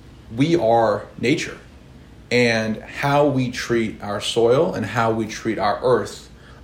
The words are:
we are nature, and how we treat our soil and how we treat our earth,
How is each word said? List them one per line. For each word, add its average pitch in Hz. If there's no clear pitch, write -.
we 151
are 110
nature, -
and 113
how 143
we 131
treat 110
our 104
soil 123
and 110
how 113
we 113
treat -
our 104
earth, -